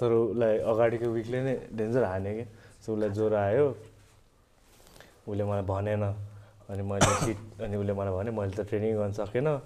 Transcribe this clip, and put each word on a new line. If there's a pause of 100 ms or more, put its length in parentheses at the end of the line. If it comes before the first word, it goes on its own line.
तर
उसलाई
अगाडिको
विकले
नै
danger
हाने
क्या। (400)
So,
उसलाई
ज्वरो
आयो, (1500)
उसले
मलाई
भनेन, (680)
अनि
मैले
<coughs>
सिट,
अनि
उसले
मलाई
भन्यो,
"मैले
त
training
गर्न
सकेन,